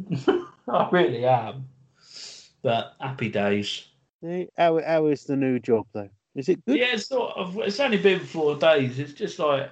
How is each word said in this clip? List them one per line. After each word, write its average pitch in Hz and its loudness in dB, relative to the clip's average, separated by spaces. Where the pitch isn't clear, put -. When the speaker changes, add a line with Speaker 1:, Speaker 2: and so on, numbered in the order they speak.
Speaker 1:
I 175 0
really 131 2
am. 127 0
But 113 -2
happy 131 -6
days. 104 -2
Speaker 2:
Hey, 175 -6
how, 165 4
how 160 2
is 147 0
the 139 -2
new 131 2
job, 113 2
though? 101 -10
Is 135 -4
it 170 0
good? 262 2
Speaker 1:
Yeah, 247 0
it's 208 -6
sort - -4
of, 185 -8
it's 202 -4
only 247 2
been 185 4
four 147 -2
days. 139 4
It's 147 -8
just, 190 -8
like, 139 0